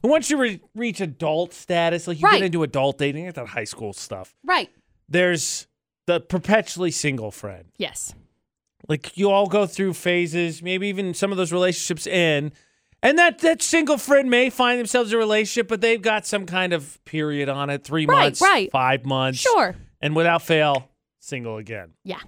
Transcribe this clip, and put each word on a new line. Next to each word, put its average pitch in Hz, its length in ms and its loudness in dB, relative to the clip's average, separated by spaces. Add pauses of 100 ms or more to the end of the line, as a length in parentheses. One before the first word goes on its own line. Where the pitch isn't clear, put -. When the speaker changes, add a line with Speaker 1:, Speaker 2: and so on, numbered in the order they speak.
Speaker 1:
who, 233 60 0
once 302 220 2
you 302 60 2
re-, 233 240 -2 (140)
reach 226 260 -6
adult 165 540 -4
status, 170 520 -2
like, 170 140 -6
you 233 60 4
Speaker 2:
Right. 403 140 6
Speaker 1:
get 196 60 0
into 170 180 0
adult 135 340 -2
dating, 143 280 -4
it's 180 100 -12
not 120 120 -10
high 110 160 -8
school 104 300 -10
stuff. - 400 -14 (100)
Speaker 2:
Right. 285 240 -2 (400)
Speaker 1:
There's 170 580 0 (400)
the 175 140 2
perpetually 185 720 0
single 127 400 -4
friend. 92 360 -16 (100)
Speaker 2:
Yes. - 380 -10 (760)
Speaker 1:
Like, - 280 -6
you 202 140 2
all 196 160 4
go 196 200 2
through 190 280 -2
phases, 175 680 -2
maybe 185 260 -4
even 190 260 -4
some 196 160 -2
of 202 80 -4
those 175 140 -2
relationships 180 540 -2
end. 151 460 0 (500)
And 285 160 6
that, 349 220 4
that 330 220 2
single 311 360 2
friend 277 320 4
may 247 200 4
find 247 280 2
themselves 233 340 0
in 226 40 0
a - 20 2
relationship, 214 500 0
but 220 120 -4
they've 226 200 2
got 214 260 -2
some 202 200 -4
kind 180 260 -2
of 151 320 -8
period 147 440 -4
on 139 220 -4
it, 143 140 -4
three 156 220 -2
Speaker 2:
Right, 508 180 6
Speaker 1:
months, - 160 0
Speaker 2:
right. 349 300 4
Speaker 1:
five 131 340 2
months. 131 360 -2
Speaker 2:
Sure. 180 340 2 (260)
Speaker 1:
And 151 160 -2
without 170 260 2
fail, 151 460 2 (300)
single 117 400 -10
again. 101 340 -14 (120)
Speaker 2:
Yeah. 185 240 -12